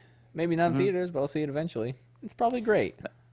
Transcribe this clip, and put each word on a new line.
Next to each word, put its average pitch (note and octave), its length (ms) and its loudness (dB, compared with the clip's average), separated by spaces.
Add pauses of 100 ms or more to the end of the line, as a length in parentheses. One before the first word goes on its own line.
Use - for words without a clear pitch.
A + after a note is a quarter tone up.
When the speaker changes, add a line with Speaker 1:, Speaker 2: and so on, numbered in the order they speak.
(340)
Speaker 1:
Maybe E3+ 200 0
not E3 120 4
in E3+ 80 2
Speaker 2:
Mm-hmm. C#3 80 2
Speaker 1:
theaters, F3+ 280 0
but E3 100 -2
I'll C#3 80 0
see D#3 140 -2
it D3+ 60 -2
eventually. C3+ 480 -4 (260)
It's - 120 -14
probably B3 260 0
great. G#3 360 2 (360)